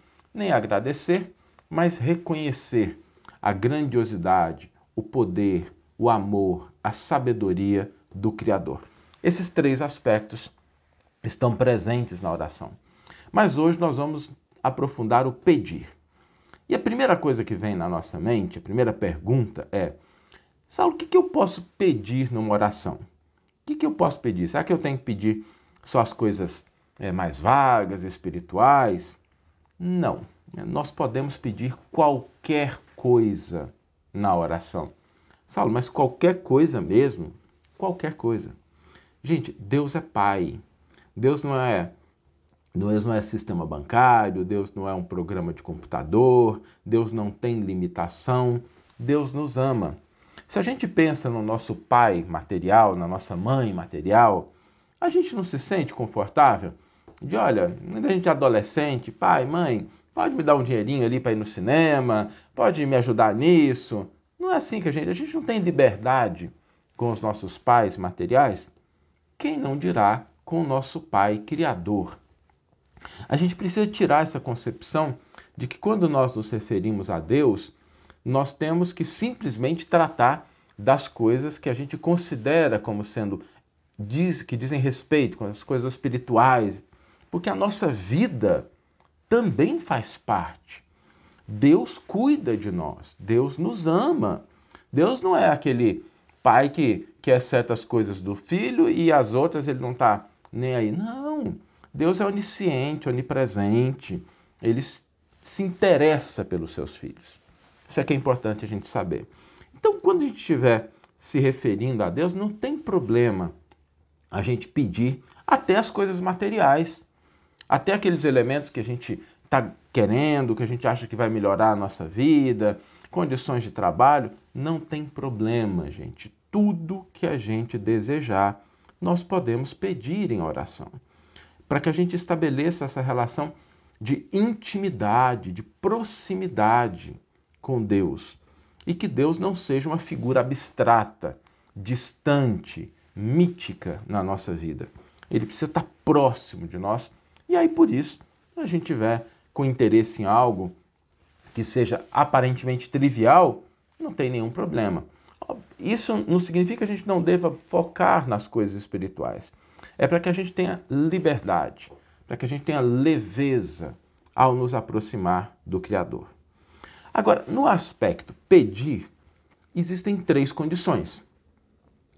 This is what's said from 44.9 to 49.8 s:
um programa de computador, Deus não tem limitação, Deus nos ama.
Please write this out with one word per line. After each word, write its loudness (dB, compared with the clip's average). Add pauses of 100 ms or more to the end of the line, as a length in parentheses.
um -6
programa -6
de -14
computador, 2 (240)
Deus 0
não -4
tem -4
limitação, -2 (380)
Deus 0
nos -6
ama. -2 (500)